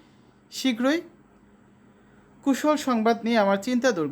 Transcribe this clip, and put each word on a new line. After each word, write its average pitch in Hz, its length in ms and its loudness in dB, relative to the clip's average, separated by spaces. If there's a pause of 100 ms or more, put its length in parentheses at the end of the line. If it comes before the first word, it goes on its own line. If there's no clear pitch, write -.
(520)
শীঘ্রই 262 460 0 (1500)
কুশল 294 320 2 (100)
সংবাদ 226 360 2
নিয়ে 233 220 0
আমার 196 220 2
চিন্তা 247 260 0
দূর 160 200 -2